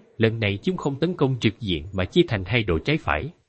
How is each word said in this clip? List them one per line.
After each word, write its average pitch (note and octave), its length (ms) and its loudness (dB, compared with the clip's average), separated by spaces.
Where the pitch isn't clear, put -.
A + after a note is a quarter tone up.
lần A2+ 220 2
này G2 240 0
chúng F#3 140 -2
không C#3 220 -2
tấn F3 140 0
công C3+ 260 0
trực G#2+ 200 0
diện F2 340 -2
mà F#2 120 -2
chia F3 220 4
thành G2 180 -2
hai A#2 180 0
đội F2 220 2
trái D3+ 120 2
phải, D2+ 320 -2